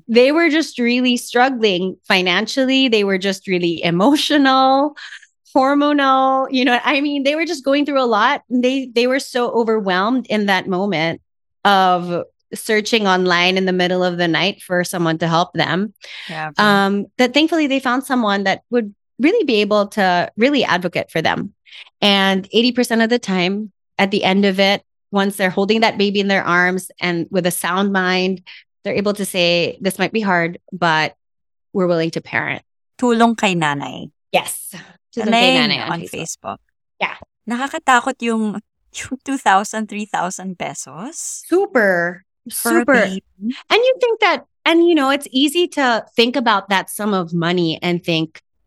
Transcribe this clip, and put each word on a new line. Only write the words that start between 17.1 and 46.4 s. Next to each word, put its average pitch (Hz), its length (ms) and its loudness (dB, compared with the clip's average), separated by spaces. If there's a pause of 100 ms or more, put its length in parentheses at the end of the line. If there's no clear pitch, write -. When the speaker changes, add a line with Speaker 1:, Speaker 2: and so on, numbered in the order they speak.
Speaker 1:
that 247 160 2
thankfully 311 320 2
they 269 140 0
found 262 240 -2
someone 208 400 -2
that 190 260 -2
would 226 240 -2 (240)
really 359 260 2
be 247 120 0
able 208 320 2
to 180 480 0
really 262 280 2
advocate 175 460 -2
for 165 100 -2
them. 165 320 -2 (480)
And 196 520 2
eighty 240 200 2
percent 240 300 0
of 226 80 2
the 240 80 2
time, 196 540 -2 (260)
at 196 120 2
the 202 140 0
end 196 220 4
of 190 120 0
it, 196 240 2 (280)
once 196 260 0
they're 185 140 0
holding 196 300 0
that 214 180 0
baby 202 220 0
in 196 80 0
their 196 140 2
arms 180 560 0
and 170 320 -4
with 180 160 -2
a 175 40 2
sound 190 420 -2
mind, 185 500 -2 (400)
they're - 120 -6
able 202 200 -2
to 208 120 -6
say, 175 540 0
"This 190 180 -4
might 185 140 -2
be 220 80 -2
hard, 175 380 0 (140)
but 160 420 0 (580)
we're 185 140 0
willing 165 260 0
to 160 80 -8
parent." 147 420 -6 (360)
Speaker 2:
Tulong 233 400 2
Kay 196 160 0
Nanay. 143 560 -4 (220)
Speaker 1:
Yes. - 420 -4 (400)
Tulong 220 160 -4
Kay 247 240 4
Speaker 2:
Nanay 254 220 0
Speaker 1:
Nanay 117 80 -8
on - 80 -6
Speaker 2:
on 170 80 -6
Speaker 1:
Facebook. 160 560 -12
Speaker 2:
Facebook. - 20 -20 (400)
Speaker 1:
Yeah. - 180 -6 (320)
Speaker 2:
Nakakatakot 262 760 -2
yung, 220 400 -4 (340)
yung - 260 -12
two 269 140 -4
thousand, 214 520 0
three 208 180 -8
thousand 180 520 -6
pesos. 147 880 -12
Speaker 1:
Super. 202 800 0 (260)
Speaker 2:
For - 180 -6
a 240 120 4
Speaker 1:
Super. 262 140 2
Speaker 2:
baby. 190 280 0 (460)
Speaker 1:
And 392 160 4
you 523 160 4
think 466 200 0
that, 330 260 2 (180)
and, 339 240 4
you 349 60 4
know, 269 160 2
it's 277 200 -2
easy 302 460 0
to 240 300 0 (100)
think 240 200 2
about 214 340 0